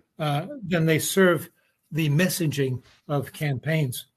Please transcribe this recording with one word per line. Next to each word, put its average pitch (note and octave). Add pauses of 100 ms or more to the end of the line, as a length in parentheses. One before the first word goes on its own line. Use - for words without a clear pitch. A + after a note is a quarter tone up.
(200)
uh, D3+ (180)
then E3
they D#3+
serve F3 (420)
the D3+
messaging C#3+ (260)
of C#3+
campaigns. C#3+